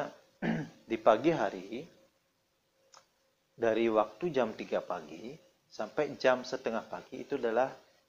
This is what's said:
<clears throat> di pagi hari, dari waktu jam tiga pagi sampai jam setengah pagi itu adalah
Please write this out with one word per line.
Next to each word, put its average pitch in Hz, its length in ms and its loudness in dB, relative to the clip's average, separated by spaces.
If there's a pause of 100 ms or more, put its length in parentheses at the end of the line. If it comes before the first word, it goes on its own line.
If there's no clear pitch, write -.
(400)
<clears throat> - 500 -4
di 113 60 0
pagi 123 400 4
hari, 101 480 -4 (1700)
dari 113 320 4
waktu 107 400 2
jam 123 240 0
tiga 98 320 -4
pagi 87 480 -10 (320)
sampai 139 560 -4
jam 127 240 4
setengah 113 400 -4
pagi - 400 -12
itu 135 160 -4
adalah 120 320 2 (360)